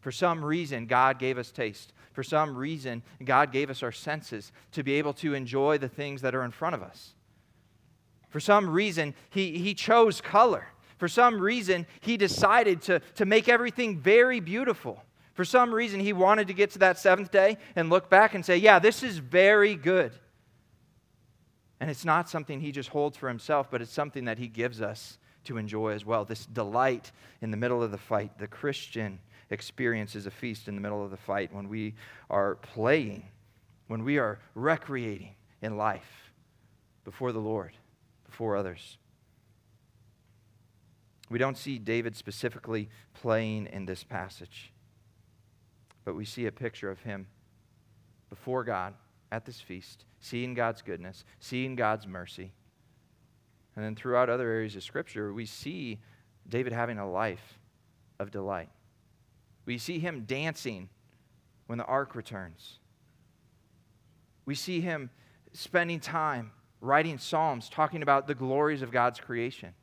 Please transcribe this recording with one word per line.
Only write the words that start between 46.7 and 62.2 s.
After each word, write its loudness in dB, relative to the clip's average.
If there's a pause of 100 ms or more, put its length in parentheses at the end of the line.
of -14
him -12 (1040)
before -8
God -6 (360)
at -8
this -18
feast, -18 (160)
seeing -10
God's -4
goodness, -12 (160)
seeing -8
God's -2
mercy. -14 (1200)
And -12
then -10
throughout 0
other -2
areas -4
of -14
Scripture, -10
we -10
see -12 (500)
David -4
having -4
a -8
life -6 (600)
of -10
delight. -8 (960)
We -8
see -8
him -8
dancing -8 (760)
when -10
the -8
ark -4
returns. -16 (1600)